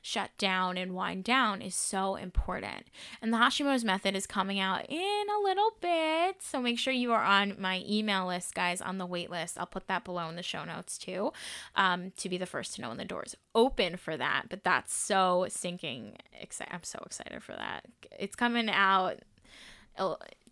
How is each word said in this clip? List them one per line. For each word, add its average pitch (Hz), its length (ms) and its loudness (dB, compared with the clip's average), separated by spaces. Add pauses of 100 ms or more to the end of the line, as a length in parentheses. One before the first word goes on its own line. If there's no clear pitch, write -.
shut 202 340 -2
down 185 400 2
and 185 180 -4
wind 185 300 -4
down 233 380 4
is 190 120 -8
so 190 420 0
important. - 720 -4 (340)
And 226 100 0
the 226 60 4
Hashimoto's 269 440 4
Method 196 320 2
is 196 120 -2
coming 196 340 0
out 190 300 0
in 403 340 0 (100)
a 427 80 2
little 392 280 4 (100)
bit. 339 640 2
So - 180 -4
make 240 180 0
sure 262 140 0
you 247 220 4
are 208 100 4
on 196 340 6
my 185 300 0
email 208 380 2
list, 180 280 -4
guys, 180 280 0
on 185 160 -4
the 185 80 -4
wait 180 240 -4
list. 170 280 -6
I'll - 60 -2
put - 220 -8
that 185 180 -2
below 175 240 -6
in 165 80 -8
the 175 60 -10
show 165 240 -6
notes 165 320 -10
too, 190 340 -4 (420)
um, 185 440 2
to - 100 -6
be 180 80 -2
the 185 80 -2
first - 300 -6
to - 80 -10
know 120 80 -6
when 113 80 -8
the - 80 -6
doors - 280 -8 (200)
open 226 420 4
for 160 220 -6
that. - 320 0
But 196 140 -10
that's 160 280 2
so 185 560 4
sinking 143 680 -8 (200)
exci-, - 320 -10
I'm 180 120 -10
so - 240 -10
excited - 360 -12
for - 100 -14
that. - 320 -8 (340)
It's 196 160 -6
coming 233 340 2
out, 190 520 4 (760)
uh, 180 200 -2 (360)